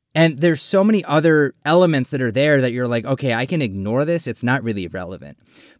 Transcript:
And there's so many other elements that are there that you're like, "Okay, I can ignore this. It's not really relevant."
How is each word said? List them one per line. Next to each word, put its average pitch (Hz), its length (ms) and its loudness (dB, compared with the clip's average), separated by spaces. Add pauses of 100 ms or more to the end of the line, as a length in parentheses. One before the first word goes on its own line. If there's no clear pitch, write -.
(120)
And 160 280 2
there's 165 220 2
so 196 200 2
many 214 220 2
other 151 500 2 (100)
elements 160 460 2
that 135 100 -4
are 120 120 -2
there 139 280 2
that 123 120 0
you're 123 160 -4
like, 117 160 -2
"Okay, 131 300 -2
I 123 120 -4
can 160 160 -2
ignore 107 420 -2
this. 165 220 -2
It's 120 160 -8
not 127 220 -2
really 101 240 -4
relevant." 87 500 -12 (420)